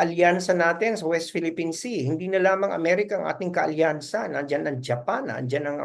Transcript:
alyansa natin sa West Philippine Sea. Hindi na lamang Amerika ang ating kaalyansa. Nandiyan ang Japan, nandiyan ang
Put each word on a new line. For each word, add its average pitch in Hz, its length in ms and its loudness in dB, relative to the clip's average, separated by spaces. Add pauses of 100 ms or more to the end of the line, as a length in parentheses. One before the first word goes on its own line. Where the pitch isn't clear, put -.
alyansa 175 480 4
natin 175 400 2
sa 165 160 -2
West 165 240 -2
Philippine 165 400 -2
Sea. 190 320 -4
Hindi 165 240 -2
na 190 80 2
lamang 190 320 2
Amerika 185 480 0
ang 160 80 -4
ating 165 240 -4
kaalyansa. 160 800 0
Nandiyan 143 400 -2
ang 135 80 -4
Japan, 131 560 -4
nandiyan 131 320 -4
ang 147 180 -4